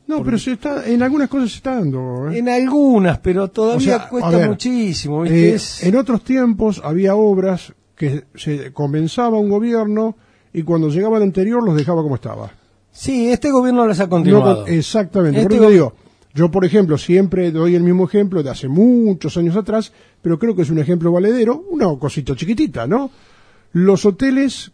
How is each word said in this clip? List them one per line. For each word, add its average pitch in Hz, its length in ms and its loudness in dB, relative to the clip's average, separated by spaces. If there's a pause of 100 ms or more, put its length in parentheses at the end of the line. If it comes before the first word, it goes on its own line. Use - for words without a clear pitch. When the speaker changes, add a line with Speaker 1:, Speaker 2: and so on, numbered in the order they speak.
Speaker 1:
No, 302 120 -4
Speaker 2:
porque - 100 -4
Speaker 1:
pero 233 100 0
se 262 140 -4
está, 269 360 -6
en 240 140 2
algunas 269 260 0
cosas 262 220 -2
se - 80 -12
está 262 180 -6
dando, 131 540 -4
¿eh? 170 80 -4
Speaker 2:
En 240 100 -2
algunas, 247 720 2
pero 185 320 -2
todavía 233 460 0
Speaker 1:
O 220 40 -2
sea, - 100 -12
Speaker 2:
cuesta 240 200 -4
Speaker 1:
a 170 80 4
ver, 165 120 2
Speaker 2:
muchísimo, 202 760 -4
¿viste? 170 260 4
Speaker 1:
eh, - 60 4
Speaker 2:
Es - 280 -8
Speaker 1:
en 185 140 2
otros 233 260 -2
tiempos 220 600 0
había 190 320 0
obras 190 580 0 (220)
que 143 300 -4 (100)
se 139 360 -8
comenzaba 160 680 -2
un 208 100 0
gobierno 220 640 -2 (380)
y 170 80 -4
cuando 160 280 0
llegaba 208 280 0
el 214 60 2
anterior 202 400 0
los 180 120 0
dejaba 160 280 0
como 143 120 -4
estaba. 107 360 -12 (400)
Speaker 2:
Sí, 247 400 -2
este 247 180 0
gobierno 247 380 2
las 190 120 0
ha 202 40 0
Speaker 1:
No 185 80 -4
Speaker 2:
continuado. 190 540 4
Speaker 1:
con-, 170 80 -2
exactamente, 170 640 0
Speaker 2:
Este 226 100 2
Speaker 1:
por 214 60 2
eso 220 80 6
Speaker 2:
go-, 214 80 8
Speaker 1:
digo, 156 220 4 (420)
yo, 165 140 2
por 180 160 0
ejemplo, 165 320 2
siempre 180 540 0
doy 165 240 2
el 175 80 2
mismo 180 220 2
ejemplo 190 360 0
de 135 80 -6
hace 123 180 -8
muchos 202 720 2
años 170 180 0
atrás, 214 360 -4 (300)
pero 170 180 -2
creo 226 160 0
que 175 80 0
es 139 80 -2
un 160 80 0
ejemplo 170 320 0
valedero, 226 580 0
una 294 160 -2 (140)
cosita 139 360 -6
chiquitita, 160 520 -4
¿no? 262 240 -2 (640)
Los 185 320 2
hoteles 262 680 -2